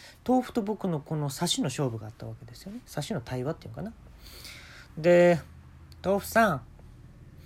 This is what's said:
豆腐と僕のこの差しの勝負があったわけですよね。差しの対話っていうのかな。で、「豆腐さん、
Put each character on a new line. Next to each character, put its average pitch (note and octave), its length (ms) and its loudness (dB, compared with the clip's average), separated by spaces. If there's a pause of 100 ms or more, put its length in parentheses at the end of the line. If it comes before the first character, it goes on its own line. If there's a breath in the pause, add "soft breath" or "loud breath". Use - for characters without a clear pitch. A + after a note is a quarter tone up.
(240 loud breath)
豆 B3+ 180 4
腐 - 100 -10
と A#3 100 -2
僕 G3+ 240 -4
の D#3+ 140 -2
こ D#3 160 -6
の D3 120 -2
差 E3+ 200 -4
し - 100 -2
の B3 60 0
勝 C#3 260 -2
負 A2+ 80 -6
が A2 80 -12
あ G#2+ 40 -12
っ - 20 -14
た - 140 -14
わ A2+ 100 -12
け A#2 100 -20
で A#2 80 -18
す - 80 -20
よ G3 80 -14
ね。 A#3+ 160 -14
差 - 160 -8
し A3+ 100 -6
の E3 80 -4
対 B2+ 220 -6
話 D#3 120 -4
っ - 20 -20
て - 80 -20
い - 20 -14
う - 40 -14
の A#2 60 -14
か D3 60 -10
な。 A3+ 100 -10 (1040 loud breath)
で、 F3 440 8 (640)
「豆 G3 160 0
腐 - 80 -10
さ G#3+ 240 4
ん、 - 100 -6 (840 loud breath)